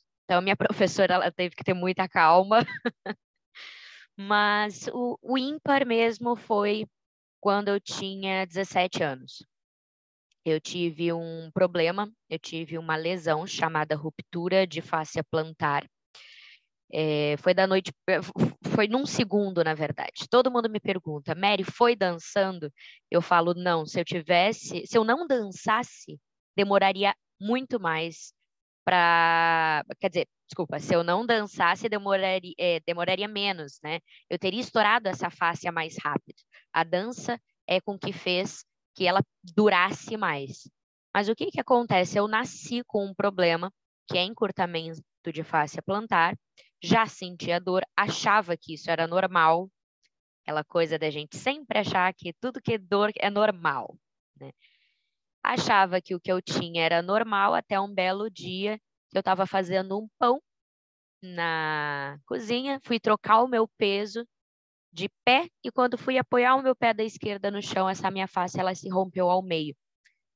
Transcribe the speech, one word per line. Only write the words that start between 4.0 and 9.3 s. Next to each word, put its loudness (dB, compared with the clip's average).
Mas 0
o, -4
o -2
ímpar 0
mesmo 0
foi 0
quando 2
eu 2
tinha -4
dezessete -2
anos. -8